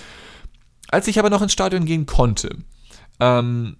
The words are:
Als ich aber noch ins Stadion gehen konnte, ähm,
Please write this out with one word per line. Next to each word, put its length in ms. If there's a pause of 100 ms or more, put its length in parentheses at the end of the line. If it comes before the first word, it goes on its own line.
(880)
Als 200
ich 100
aber 120
noch 100
ins 140
Stadion 320
gehen 180
konnte, 540 (600)
ähm, 600